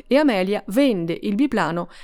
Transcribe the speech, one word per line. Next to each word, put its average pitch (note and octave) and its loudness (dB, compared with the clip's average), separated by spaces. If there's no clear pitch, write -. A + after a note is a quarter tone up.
e B3 4
Amelia G#3 2
vende G3 0
il G3+ -2
biplano F3 -2